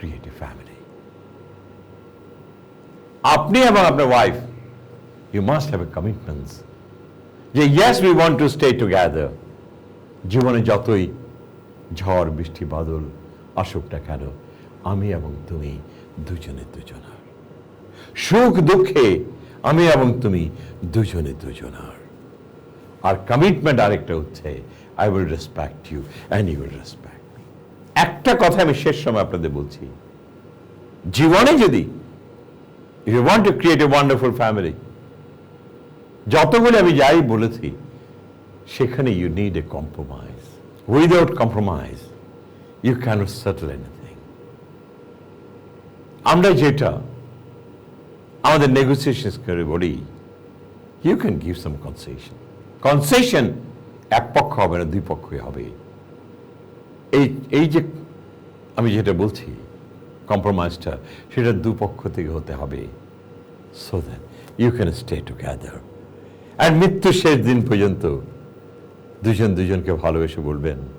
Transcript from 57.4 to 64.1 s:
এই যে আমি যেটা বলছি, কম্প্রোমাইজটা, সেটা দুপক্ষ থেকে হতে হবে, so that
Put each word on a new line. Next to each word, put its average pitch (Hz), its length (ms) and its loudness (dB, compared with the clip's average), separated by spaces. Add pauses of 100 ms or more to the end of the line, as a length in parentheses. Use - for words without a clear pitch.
এই 151 160 2
যে 156 140 0 (960)
আমি 113 160 0
যেটা 101 200 2
বলছি, - 440 -4 (720)
কম্প্রোমাইজটা, 87 720 -2 (360)
সেটা 117 180 2
দুপক্ষ 107 640 -4
থেকে 82 140 -6
হতে 78 240 -10
হবে, 67 340 -10 (1040)
so 98 80 -6
that - 680 -8